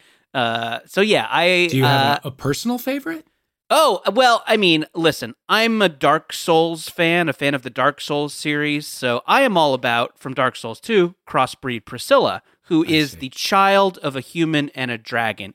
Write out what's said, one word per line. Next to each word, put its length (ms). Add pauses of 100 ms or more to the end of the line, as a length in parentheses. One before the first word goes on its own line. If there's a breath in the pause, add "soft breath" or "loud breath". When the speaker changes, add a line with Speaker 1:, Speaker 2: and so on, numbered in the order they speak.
(320 soft breath)
Speaker 1:
Uh, 540
so 160
yeah, 280
I, 400
Speaker 2:
Do 80
you 60
have 320
Speaker 1:
uh, 80
Speaker 2:
a, 40
a 20
personal 480
favorite? 480 (420)
Speaker 1:
Oh, 320 (120)
well, 340
I 100
mean, 380
listen, 400 (140)
I'm 340
a 60
Dark 440
Souls 560
fan, 400
a 40
fan 220
of 80
the 80
Dark 300
Souls 320
series, 540
so 400
I 160
am 160
all 160
about, 440
from 160
Dark 220
Souls 240
two, 360 (120)
Crossbreed 560
Priscilla, 580 (200)
who 220
Speaker 2:
I 40
Speaker 1:
is 240
Speaker 2:
see. 60
Speaker 1:
the 120
child 680
of 180
a 40
human 500
and 200
a 80
dragon, 560